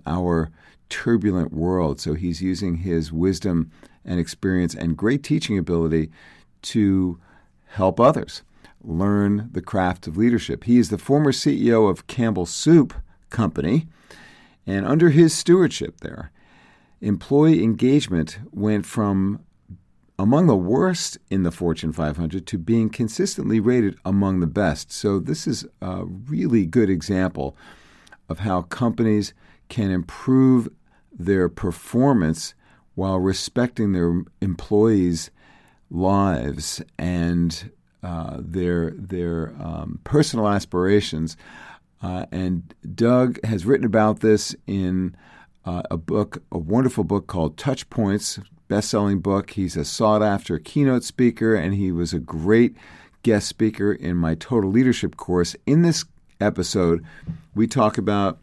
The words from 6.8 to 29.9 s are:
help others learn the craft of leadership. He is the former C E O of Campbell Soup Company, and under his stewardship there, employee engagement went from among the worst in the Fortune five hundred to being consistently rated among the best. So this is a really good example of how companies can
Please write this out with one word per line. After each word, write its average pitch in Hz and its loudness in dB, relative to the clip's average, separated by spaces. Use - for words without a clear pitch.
help 95 0
others - 2
learn 101 0
the 90 -6
craft 90 -2
of 80 -8
leadership. 110 0
He 120 6
is 98 2
the 104 -2
former 143 2
C 123 0
E 117 4
O 113 4
of 95 -2
Campbell 104 -2
Soup 151 4
Company, 104 0
and 98 -2
under 165 4
his 160 6
stewardship - 2
there, - -12
employee 139 2
engagement 113 0
went 104 -2
from 101 -2
among 131 4
the 135 6
worst 135 0
in 95 0
the 85 0
Fortune 82 -4
five 76 -4
hundred 85 -6
to 101 -6
being 110 0
consistently 113 -2
rated 110 2
among 98 2
the 87 2
best. 80 -2
So 101 -2
this 143 -6
is 120 -4
a 92 -8
really 117 -2
good 101 2
example 92 -4
of - -8
how 92 -2
companies 110 0
can 101 -2